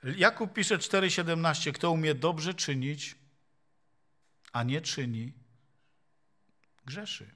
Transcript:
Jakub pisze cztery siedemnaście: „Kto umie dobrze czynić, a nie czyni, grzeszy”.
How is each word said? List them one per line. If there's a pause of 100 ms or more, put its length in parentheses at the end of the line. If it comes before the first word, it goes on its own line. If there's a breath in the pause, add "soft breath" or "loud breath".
Jakub
pisze
cztery
siedemnaście:
„Kto
umie
dobrze
czynić, (1400)
a
nie
czyni, (1500)
grzeszy”.